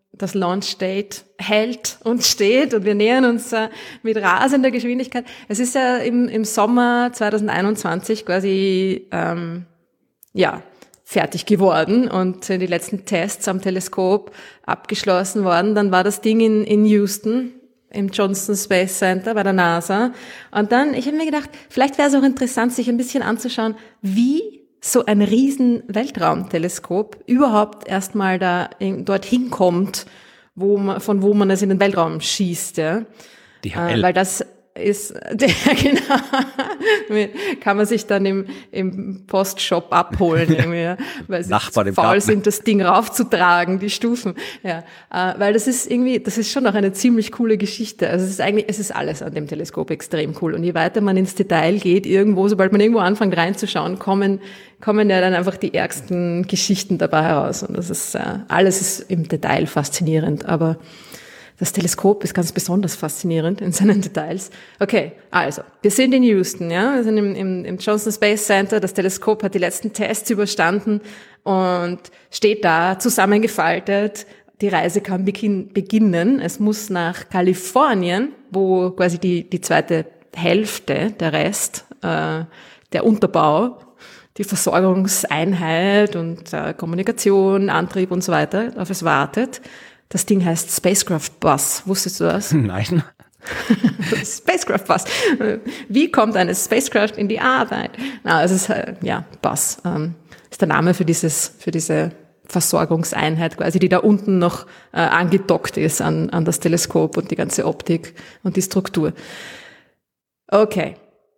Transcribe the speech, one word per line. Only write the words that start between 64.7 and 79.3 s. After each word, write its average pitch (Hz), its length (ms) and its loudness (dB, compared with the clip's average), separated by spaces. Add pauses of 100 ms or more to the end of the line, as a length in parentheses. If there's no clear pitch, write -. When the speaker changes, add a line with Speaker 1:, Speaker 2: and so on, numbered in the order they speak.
Speaker 1:
Okay, 196 340 0 (180)
also, 165 320 -2 (200)
wir 208 80 4
sind 262 240 4
in 254 80 6
Houston, 185 480 2
ja? 214 240 0
Wir 247 100 0
sind 214 140 2
im, 202 160 0
im, 190 300 -4
im 180 140 -8
Johnson 214 340 0
Space 208 340 0
Center. 196 340 2
Das 185 140 -4
Teleskop 202 480 0
hat 196 120 -2
die 196 40 2
letzten 190 340 -2
Tests 220 380 -4
überstanden 202 720 0 (420)
und 180 560 0 (320)
steht 214 340 0
da 175 340 4
zusammengefaltet. 202 1300 0 (340)
Die 202 80 0
Reise 175 320 0
kann 190 240 -4
beginn-, 196 480 -2
beginnen. 208 680 2
Es 165 200 -6
muss 214 300 -2
nach 175 380 -4
Kalifornien, 190 1040 0 (180)
wo 185 400 2
quasi 180 280 0
die, 175 300 -2